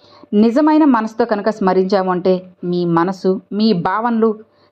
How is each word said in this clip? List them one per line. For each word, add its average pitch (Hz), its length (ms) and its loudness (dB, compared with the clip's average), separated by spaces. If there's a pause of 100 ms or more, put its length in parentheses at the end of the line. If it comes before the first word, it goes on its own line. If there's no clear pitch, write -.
(340)
నిజమైన 302 500 4
మనసుతో 233 400 0
కనుక 214 260 -4
స్మరించాము 185 640 0
అంటే 185 220 0 (300)
మీ 175 200 -2
మనసు, 180 460 -2 (220)
మీ 214 200 0
భావనలు 220 580 -2 (420)